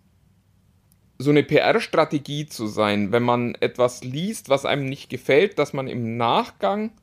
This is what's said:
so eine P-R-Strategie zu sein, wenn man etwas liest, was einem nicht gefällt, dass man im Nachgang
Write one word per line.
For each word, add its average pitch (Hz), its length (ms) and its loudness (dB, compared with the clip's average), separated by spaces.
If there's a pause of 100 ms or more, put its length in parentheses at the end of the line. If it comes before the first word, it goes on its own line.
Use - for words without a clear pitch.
(1160)
so 139 140 2
eine 147 120 6
P-R-Strategie 151 1040 0
zu 117 220 -8
sein, 104 440 0
wenn 120 120 2
man 120 320 0
etwas 120 480 -2
liest, 160 460 -8
was 135 160 0
einem 139 200 -2
nicht 135 240 -10
gefällt, 147 500 2
dass 143 140 -2
man 135 140 -6
im 117 300 -6
Nachgang 196 760 -2 (120)